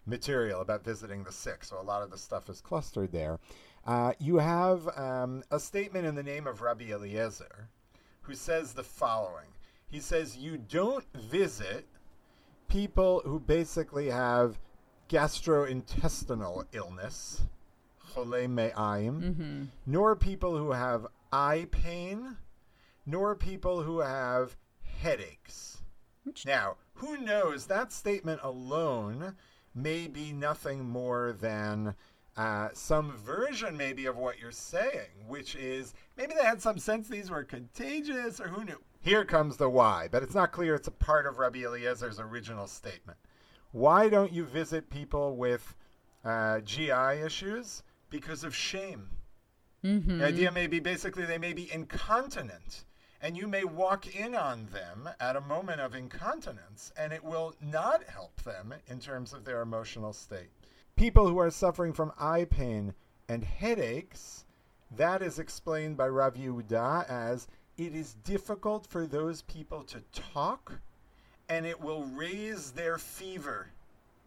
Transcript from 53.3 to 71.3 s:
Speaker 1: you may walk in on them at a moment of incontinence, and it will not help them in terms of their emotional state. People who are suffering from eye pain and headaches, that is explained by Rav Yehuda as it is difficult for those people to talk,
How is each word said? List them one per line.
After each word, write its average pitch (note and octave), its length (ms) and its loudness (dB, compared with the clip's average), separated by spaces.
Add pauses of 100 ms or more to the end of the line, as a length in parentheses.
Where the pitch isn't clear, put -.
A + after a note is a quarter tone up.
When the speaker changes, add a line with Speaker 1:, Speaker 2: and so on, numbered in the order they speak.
Speaker 1:
you G3+ 100 -6
may G3 160 0
walk F#3 520 0
in A#3 200 -4
on B2 320 -2
them F#2+ 420 -10 (100)
at B2+ 160 0
a C#3 60 -2
moment D#3+ 400 -4
of C3 140 -4
incontinence, B2+ 1040 -8
and D#3 160 -4
it D#3+ 100 -10
will D#3+ 380 -4
not E3 420 2
help - 400 -12
them G#2 300 -10 (140)
in B2 120 -10
terms B2+ 340 -10
of B2+ 120 -16
their B2 160 -2
emotional A2+ 520 -6
state. F#2+ 360 -12 (480)
People A3 300 12
who F3 120 4
are E3+ 100 6
suffering E3+ 440 2
from D#3 260 0
eye E3 260 2
pain G#2+ 480 0 (360)
and A#2 140 -2
headaches, E3+ 1000 -2 (540)
that F3 260 4
is D#3+ 160 -4
explained D#3 580 -4
by C3 120 4
Rav C3 260 4
Yehuda A#2+ 760 0
as B2 380 -2 (300)
it D#3+ 180 -6
is D#3+ 200 -8 (100)
difficult G3+ 600 -2
for E3 220 -4
those D#3 360 -2
people D#3 420 -10
to A2+ 160 -14 (100)
talk, - 640 -4 (760)